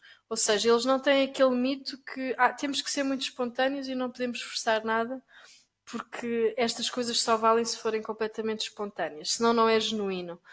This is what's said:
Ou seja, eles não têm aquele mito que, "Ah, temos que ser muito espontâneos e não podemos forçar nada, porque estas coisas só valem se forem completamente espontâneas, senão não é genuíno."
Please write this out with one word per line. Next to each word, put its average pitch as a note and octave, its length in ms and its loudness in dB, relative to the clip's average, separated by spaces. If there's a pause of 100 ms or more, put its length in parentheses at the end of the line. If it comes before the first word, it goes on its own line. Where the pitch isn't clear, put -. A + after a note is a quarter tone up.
(280)
Ou A3+ 80 -6
seja, G#3+ 340 4
eles A#3 140 4
não C4 140 2
têm C#4 260 4
aquele C4 300 2
mito C4+ 480 -4
que, C4 360 -6
"Ah, B3 140 4
temos C#4 300 -4
que - 80 -4
ser C#4+ 140 0
muito C4+ 180 -2
espontâneos C4 680 -4
e C4 60 -6
não B3+ 160 -4
podemos B3 320 -6
forçar A3 420 -2
nada, A3+ 380 -2 (640)
porque A#3 720 -2
estas A#3 340 0
coisas A#3 300 -2
só A#3 160 4
valem A3+ 280 4
se A3+ 140 -2
forem A3 240 -2
completamente A3 600 -6
espontâneas, E3+ 720 -6
senão A#3 200 4
não A3+ 160 4
é A3+ 120 4
genuíno." F#3+ 600 -4 (120)